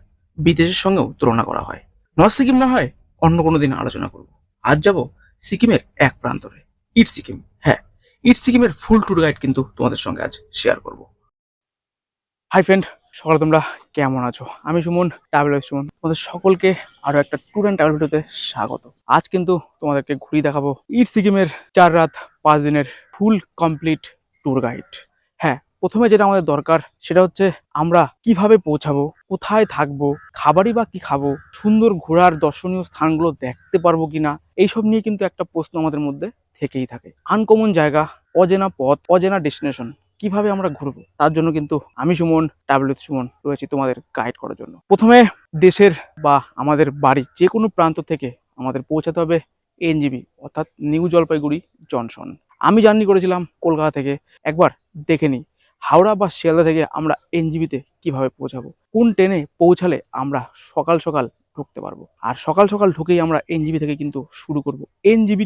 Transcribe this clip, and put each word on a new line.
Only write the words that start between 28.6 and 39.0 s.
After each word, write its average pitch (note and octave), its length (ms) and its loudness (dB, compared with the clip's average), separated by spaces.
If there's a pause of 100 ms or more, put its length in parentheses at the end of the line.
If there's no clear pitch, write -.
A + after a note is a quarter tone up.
পৌঁছাবো, D3 360 -2 (280)
কোথায় G#3 340 -2 (100)
থাকবো, C#3+ 320 -4 (320)
খাবারই F#3 380 2
বা A#3 140 0
কি F#3 160 -14
খাবো, C#3+ 220 -2 (300)
সুন্দর A3 300 2 (160)
ঘোরার F3 280 4 (120)
দর্শনীয় F3+ 380 -4
স্থানগুলো D#3+ 460 -2 (140)
দেখতে B2+ 420 -6
পারবো E3 260 2
কিনা, D#3 200 -2 (300)
এইসব G#3+ 280 0
নিয়ে A3 180 0
কিন্তু G#3 220 -4
একটা - 140 -10 (100)
প্রশ্ন E3 280 -6
আমাদের D3+ 260 -2
মধ্যে C#3+ 200 -8 (320)
থেকেই C3 320 -6
থাকে। - 180 -18 (240)
আনকমন G#3+ 360 2 (100)
জায়গা, D3+ 240 2 (380)
অজেনা F#3+ 260 2 (100)
পথ, C#3 200 0 (120)